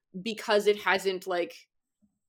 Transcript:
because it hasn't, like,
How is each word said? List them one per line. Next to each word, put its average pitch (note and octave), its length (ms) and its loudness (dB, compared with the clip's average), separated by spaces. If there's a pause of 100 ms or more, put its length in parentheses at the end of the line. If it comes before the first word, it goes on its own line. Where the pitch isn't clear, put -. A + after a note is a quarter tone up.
(200)
because G#3 460 0
it G#3 160 2
hasn't, F#3+ 460 0
like, F3 260 -2 (760)